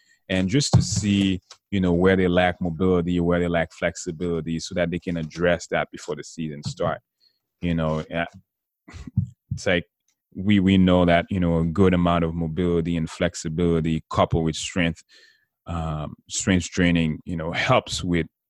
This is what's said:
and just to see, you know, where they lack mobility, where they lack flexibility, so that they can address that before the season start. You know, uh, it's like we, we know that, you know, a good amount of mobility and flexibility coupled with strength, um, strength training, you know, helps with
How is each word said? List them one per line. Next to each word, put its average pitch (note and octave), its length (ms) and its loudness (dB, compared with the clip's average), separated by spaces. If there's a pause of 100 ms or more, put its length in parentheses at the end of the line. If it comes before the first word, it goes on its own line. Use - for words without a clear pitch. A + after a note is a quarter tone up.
(300)
and F#2+ 180 0
just C3 260 0
to - 80 6
see, G2 600 0 (300)
you G2+ 80 -2
know, F2+ 140 2
where F#2 220 4
they F#2 120 2
lack F2+ 340 2
mobility, F2 580 0
where F2 200 2
they F2 80 0
lack E2 260 -2
flexibility, E2 840 -6
so - 160 -10
that E2+ 160 -2
they F2 80 -4
can F2 180 -6
address E2 500 -2
that D#2+ 240 -4
before - 240 -10
the C#2 80 -14
season D2+ 400 -10
start. E2+ 380 -6 (600)
You F2 140 0
know, D#2 240 -2 (140)
uh, E2+ 120 -4 (1300)
it's - 120 -8
like F2 200 0 (500)
we, G2 240 2
we F#2+ 180 6
know F2+ 280 6
that, E2+ 240 4
you G2 100 -2
know, E2+ 200 0
a E2 60 0
good F2+ 280 4
amount F2 300 2
of E2 120 -4
mobility E2+ 640 -2
and D#2+ 120 -4
flexibility E2 1040 -2
coupled F2 340 2
with D#2 100 -2
strength, - 480 -4 (640)
um, D#2+ 500 -6 (140)
strength F#2 400 0
training, E2+ 560 2
you F2+ 100 -8
know, E2 160 -6
helps - 520 0
with E2+ 240 0 (220)